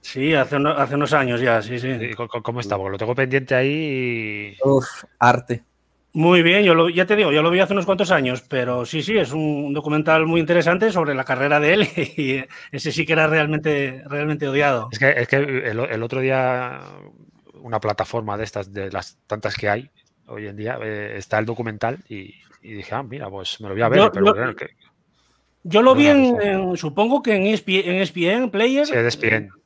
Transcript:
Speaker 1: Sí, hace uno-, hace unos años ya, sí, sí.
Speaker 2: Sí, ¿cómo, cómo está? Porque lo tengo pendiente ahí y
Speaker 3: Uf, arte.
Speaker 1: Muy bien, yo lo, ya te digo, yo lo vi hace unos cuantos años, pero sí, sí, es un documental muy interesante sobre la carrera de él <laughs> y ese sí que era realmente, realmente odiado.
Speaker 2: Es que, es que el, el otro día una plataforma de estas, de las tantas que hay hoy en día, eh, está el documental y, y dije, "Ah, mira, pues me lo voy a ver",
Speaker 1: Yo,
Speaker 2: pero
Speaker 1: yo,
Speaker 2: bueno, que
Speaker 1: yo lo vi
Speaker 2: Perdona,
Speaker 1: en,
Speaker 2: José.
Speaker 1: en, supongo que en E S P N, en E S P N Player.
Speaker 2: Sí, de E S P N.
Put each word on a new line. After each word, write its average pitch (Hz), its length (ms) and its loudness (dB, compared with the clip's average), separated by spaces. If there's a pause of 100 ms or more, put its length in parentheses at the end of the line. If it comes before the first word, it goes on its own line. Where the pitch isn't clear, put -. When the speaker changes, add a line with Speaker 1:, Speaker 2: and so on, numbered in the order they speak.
Speaker 1:
Sí, 139 320 -2
hace 139 220 2
uno-, 143 160 2
hace 139 240 0
unos 143 180 0
años 127 280 2
ya, 117 200 4
sí, 120 180 -8
sí. 127 200 -4
Speaker 2:
Sí, 113 140 -6
¿cómo, 117 160 -10 (120)
cómo 117 200 -6
está? 104 160 -4
Porque 95 160 -4
lo 101 40 -8
tengo 113 180 -4
pendiente 135 380 0
ahí 127 1000 -2
y - 80 -20
Speaker 3:
Uf, 135 400 2 (160)
arte. 123 440 2 (500)
Speaker 1:
Muy 170 280 6
bien, 180 220 4
yo 175 100 6
lo, 165 160 4
ya 175 160 2
te 208 100 2
digo, 196 160 2
yo 151 120 4
lo 170 80 4
vi 180 80 2
hace 196 140 2
unos 190 120 -2
cuantos 190 240 0
años, 131 320 2
pero 123 440 -4
sí, 151 180 -6
sí, 202 140 -2
es 139 140 0
un 147 420 -4
documental 151 520 2
muy 165 140 2
interesante 175 520 2
sobre 160 220 0
la 131 100 -4
carrera 139 360 0
de 151 140 4
él 214 100 4
<laughs> - 120 -4 (220)
y 135 260 -4 (280)
ese 143 200 -6
sí 156 140 -2
que 160 80 0
era 156 140 4
realmente, 151 800 0
realmente 147 400 -4
odiado. 135 440 0
Speaker 2:
Es 107 60 -10
que, 135 140 2
es 127 160 0
que - 80 0
el, 131 440 -2
el 113 240 -4
otro 120 180 -6
día 127 600 -2 (800)
una 113 180 -4
plataforma 107 580 -4
de 110 80 -6
estas, 101 280 -10
de 98 180 -8
las - 360 -10
tantas 107 280 -6
que 104 140 -4
hay 117 220 -4 (360)
hoy 107 200 -14
en 101 80 -14
día, 113 260 -8
eh, 107 360 -8
está 104 200 -4
el 110 80 0
documental 113 540 -6 (100)
y, 98 240 -16 (300)
y 113 100 -18
dije, 104 220 -10
"Ah, 135 80 -6
mira, 104 260 -14
pues 95 320 -12
me 107 60 -12
lo 95 80 -8
voy 113 80 0
a 113 60 4
ver", 131 100 6
Speaker 1:
Yo, 214 120 6
Speaker 2:
pero 190 140 0
Speaker 1:
yo, 214 80 6
Speaker 2:
bueno, - 220 -4
que - 140 -12 (960)
Speaker 1:
yo 190 200 4
lo 262 100 8
vi 285 120 6
Speaker 2:
Perdona, 277 220 6
Speaker 1:
en, 240 80 2
Speaker 2:
José. 202 160 0 (200)
Speaker 1:
en, 175 60 -4
supongo 208 440 0
que 220 140 0
en 190 120 0
E 220 60 2
S 208 100 -2
P 190 180 2
N, 180 80 -4
en 180 80 0
E 190 40 0
S 180 120 -2
P 175 180 0
N 247 160 0
Player. 254 400 2
Speaker 2:
Sí, 302 60 -4
de 117 100 2
E 117 40 2
S 117 100 -2
P 110 180 0
N. 104 140 -6 (160)